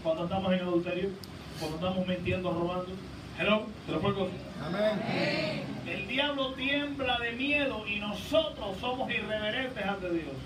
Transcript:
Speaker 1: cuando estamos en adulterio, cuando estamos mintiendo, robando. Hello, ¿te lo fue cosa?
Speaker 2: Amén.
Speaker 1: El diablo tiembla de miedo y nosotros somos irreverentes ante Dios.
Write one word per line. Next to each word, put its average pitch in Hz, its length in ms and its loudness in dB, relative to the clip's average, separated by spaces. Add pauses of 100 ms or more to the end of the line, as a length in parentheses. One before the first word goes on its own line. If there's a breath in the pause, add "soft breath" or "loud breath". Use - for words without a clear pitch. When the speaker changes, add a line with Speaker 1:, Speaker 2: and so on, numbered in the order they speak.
Speaker 1:
cuando 165 220 2
estamos 190 260 2
en 185 80 6
adulterio, 175 500 2 (500)
cuando 160 180 -2
estamos 185 300 0
mintiendo, 180 440 0
robando. 175 360 0 (500)
Hello, 214 280 4 (200)
¿te 156 60 -4
lo 156 80 2
fue 196 140 2
cosa? 185 180 0 (340)
Speaker 2:
Amén. 190 1000 2 (220)
Speaker 1:
El 175 220 -4
diablo 269 460 2
tiembla 269 680 0
de 233 140 -2
miedo 262 520 2
y 208 140 -2
nosotros 208 800 2
somos 247 320 0
irreverentes 214 720 -2
ante 190 260 0
Dios. 151 260 0 (100)